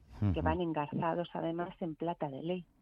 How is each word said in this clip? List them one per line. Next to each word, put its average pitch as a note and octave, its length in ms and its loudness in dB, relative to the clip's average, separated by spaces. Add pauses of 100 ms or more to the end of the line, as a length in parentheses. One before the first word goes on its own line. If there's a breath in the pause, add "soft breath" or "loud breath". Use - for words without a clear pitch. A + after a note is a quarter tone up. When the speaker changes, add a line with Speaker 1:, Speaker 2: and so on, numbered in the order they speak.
(200)
Speaker 1:
que G#2 200 4
Speaker 2:
Ujú. - 20 0
Speaker 1:
van D#3+ 180 4
engarzados E3 760 0
además E3+ 360 -2 (100)
en D#3+ 140 -2
plata E3 340 -2
de C3+ 140 -6
ley. F3 220 -2 (180)